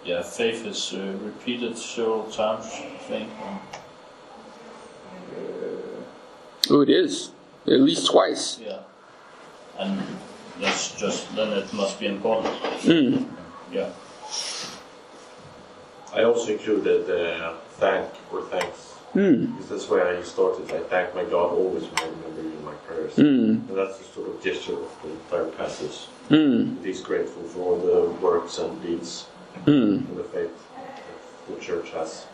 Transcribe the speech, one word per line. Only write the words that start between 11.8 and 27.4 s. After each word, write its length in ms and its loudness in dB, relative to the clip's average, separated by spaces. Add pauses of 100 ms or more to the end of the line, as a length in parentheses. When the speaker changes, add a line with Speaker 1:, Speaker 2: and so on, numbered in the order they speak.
Speaker 1:
be 80 -2
important. 460 2 (280)
Speaker 2:
Mm. 460 6 (440)
Speaker 1:
Yeah. 180 -2 (2250)
Speaker 3:
I 100 4
also 300 4
included, 560 2
uh, 440 0 (240)
thank 320 2 (240)
or 100 -2
thanks. 520 -6 (200)
Speaker 2:
Mm. 400 6
Speaker 3:
Because 140 -12
that's 200 -6
where 260 4
I 60 -4
started. 500 0
"I 120 -2
thank 320 0
my 80 -2
God 280 2
always 320 2
when 140 -6
I 120 -4
remember 340 -10
you 60 -4 (100)
in 60 -12
my 80 -10 (120)
prayers." 300 -6
Speaker 2:
Mm. 520 6
Speaker 3:
And 80 -6
that's 220 -2
the 60 -18
sort 260 -10
of 140 -10
gesture 300 -2
of 160 -6 (120)
the 80 -10
entire 480 -4
passage. 480 -8 (240)
Speaker 2:
Mm. 540 4
Speaker 3:
It 60 -4
is 120 -6
grateful 420 -2